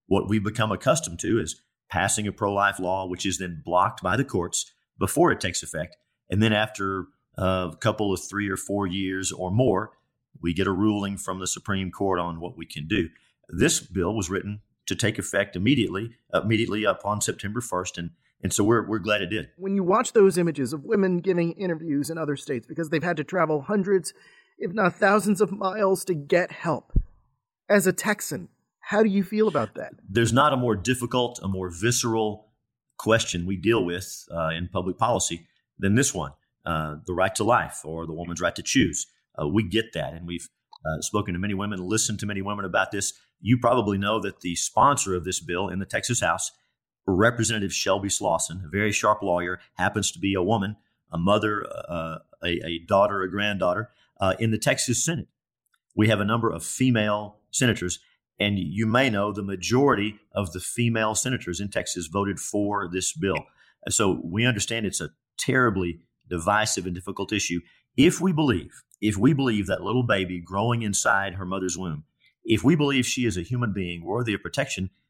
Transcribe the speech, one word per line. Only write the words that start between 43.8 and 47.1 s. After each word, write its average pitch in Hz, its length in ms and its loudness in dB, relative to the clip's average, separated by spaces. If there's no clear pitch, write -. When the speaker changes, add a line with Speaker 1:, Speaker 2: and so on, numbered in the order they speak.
Speaker 1:
know 104 220 0
that 95 220 -8
the 87 140 -2
sponsor 120 600 2
of 87 80 -2
this 92 160 -4
bill 90 300 -4
in 90 100 -4
the 95 60 -4
Texas 113 360 -2
House, 85 300 0
Representative 110 640 2